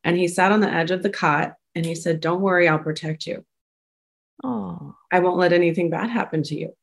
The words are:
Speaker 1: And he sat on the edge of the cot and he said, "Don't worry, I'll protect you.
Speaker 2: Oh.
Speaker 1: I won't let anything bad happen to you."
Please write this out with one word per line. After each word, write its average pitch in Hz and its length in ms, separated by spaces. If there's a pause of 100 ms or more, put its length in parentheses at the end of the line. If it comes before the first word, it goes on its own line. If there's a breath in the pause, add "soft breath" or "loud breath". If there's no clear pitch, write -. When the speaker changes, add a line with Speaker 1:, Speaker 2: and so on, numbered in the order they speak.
Speaker 1:
And 170 120
he 180 120
sat 185 240
on 214 80
the 196 120
edge 165 180
of 185 120
the 202 80
cot 156 420 (220)
and 165 100
he 165 100
said, 165 240
"Don't 165 220
worry, 180 260
I'll 156 120
protect 156 480
you. - 180 (1000)
Speaker 2:
Oh. 185 520 (160)
Speaker 1:
I 180 80
won't 180 180
let 175 160
anything 170 360
bad 165 200
happen 226 340
to 147 120
you." 160 280